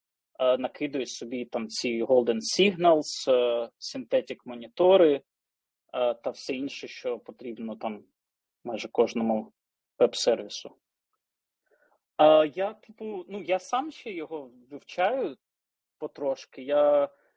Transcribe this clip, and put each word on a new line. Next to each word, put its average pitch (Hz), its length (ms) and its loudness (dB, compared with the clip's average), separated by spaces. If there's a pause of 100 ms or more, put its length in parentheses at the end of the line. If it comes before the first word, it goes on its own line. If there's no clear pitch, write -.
(380)
е, 127 200 4
накидує 135 480 -6
собі 123 380 -8
там 113 240 -6
ці 117 360 -4
Golden 117 340 4 (200)
Signals, 170 760 2
е, 120 360 2 (100)
Synthetic 127 640 -4
монітори, 156 720 4
е, 139 80 -4 (920)
та 127 160 -8
все - 220 -8
інше, 131 360 -8
що 123 300 -8
потрібно 113 580 -12
там 107 280 -8 (600)
майже 113 240 -8
кожному 113 640 -2 (460)
веб-сервісу. 113 720 0 (1500)
А 156 280 8
я, 185 280 -4
типу, 214 560 -14
ну, 196 140 -12
я 175 160 -2
сам 277 340 -6
ще - 200 -14
його 151 380 -12 (200)
вивчаю 190 680 -4 (600)
потрошки. 139 640 -8
Я 143 460 2 (280)